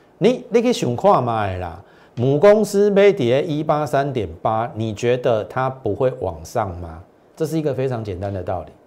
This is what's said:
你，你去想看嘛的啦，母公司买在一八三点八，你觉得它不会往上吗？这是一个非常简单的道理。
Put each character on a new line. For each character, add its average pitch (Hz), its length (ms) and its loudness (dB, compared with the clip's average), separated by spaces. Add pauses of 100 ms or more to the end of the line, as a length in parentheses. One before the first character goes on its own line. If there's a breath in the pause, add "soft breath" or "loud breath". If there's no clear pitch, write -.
(180 soft breath)
你， 247 320 0
你 226 120 2
去 240 100 2
想 123 240 -2
看 175 260 4
嘛 113 260 -2
的 92 100 -6
啦， 85 260 -10 (320 soft breath)
母 135 240 2
公 208 240 6
司 202 280 2
买 202 200 6
在 131 300 2
一 156 200 -4
八 151 240 0
三 139 280 0
点 104 160 -2 (120)
八， 113 320 -2
你 110 200 -4
觉 120 240 0
得 117 260 0
它 131 260 -4
不 104 240 -6
会 131 160 0 (120)
往 85 240 -6
上 104 320 -4
吗？ 85 260 -14 (320)
这 160 100 -4
是 151 120 -4
一 160 40 0
个 147 120 -2
非 131 160 -2
常 117 120 -4
简 104 160 -6
单 98 160 -6
的 92 80 -6
道 87 220 -6
理。 - 80 -18 (160)